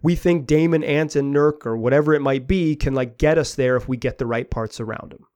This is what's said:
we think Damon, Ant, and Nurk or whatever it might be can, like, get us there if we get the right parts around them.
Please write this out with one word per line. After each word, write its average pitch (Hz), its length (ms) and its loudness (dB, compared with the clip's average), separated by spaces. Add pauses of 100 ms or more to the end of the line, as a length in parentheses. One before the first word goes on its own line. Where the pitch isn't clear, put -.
we 170 140 2
think 170 300 0
Damon, 156 380 2
Ant, 147 320 -2
and 139 180 0
Nurk 147 320 2
or 113 120 -4
whatever 139 360 2
it 147 80 2
might 135 280 -2
be 170 260 2
can, 143 180 -2
like, 127 240 -4
get 156 200 4
us 151 180 -2
there 127 220 2
if 117 100 -4
we 131 80 -2
get 120 220 -6
the 127 100 -4
right 117 240 -4
parts 113 300 -6
around - 320 -10
them. - 120 -20 (100)